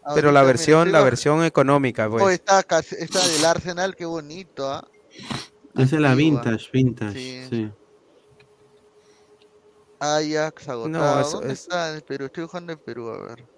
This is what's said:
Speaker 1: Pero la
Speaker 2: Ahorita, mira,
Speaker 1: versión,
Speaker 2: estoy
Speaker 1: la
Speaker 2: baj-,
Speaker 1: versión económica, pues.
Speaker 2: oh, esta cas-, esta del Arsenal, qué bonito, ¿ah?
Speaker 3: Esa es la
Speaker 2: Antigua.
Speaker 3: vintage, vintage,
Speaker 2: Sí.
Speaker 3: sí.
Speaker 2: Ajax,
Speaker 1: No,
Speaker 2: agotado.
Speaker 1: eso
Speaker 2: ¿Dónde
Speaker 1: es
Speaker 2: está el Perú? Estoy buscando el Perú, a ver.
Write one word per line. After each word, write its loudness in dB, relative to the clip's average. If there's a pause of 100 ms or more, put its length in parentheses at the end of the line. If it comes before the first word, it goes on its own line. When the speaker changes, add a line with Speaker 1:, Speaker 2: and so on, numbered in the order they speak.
(140)
Speaker 1:
Pero 4
la 8
Speaker 2:
Ahorita, 8
mira, 8
Speaker 1:
versión, 6
Speaker 2:
estoy 4
Speaker 1:
la 6
Speaker 2:
baj-, 6
Speaker 1:
versión 2
económica, 2
pues. 0
Speaker 2:
oh, 4
esta 2
cas-, -2
esta -4
del 0
Arsenal, -2
qué -12
bonito, -10
¿ah? -10 (880)
Speaker 3:
Esa 2
es 2
la 4
Speaker 2:
Antigua. 2
Speaker 3:
vintage, -4
vintage, 0
Speaker 2:
Sí. -14
Speaker 3:
sí. -4 (2250)
Speaker 2:
Ajax, -4
Speaker 1:
No, -10
Speaker 2:
agotado. -2
Speaker 1:
eso -4
Speaker 2:
¿Dónde -8
Speaker 1:
es -12
Speaker 2:
está -6
el -14
Perú? -10
Estoy -10
buscando -14
el -12
Perú, -12
a -12
ver. -18 (120)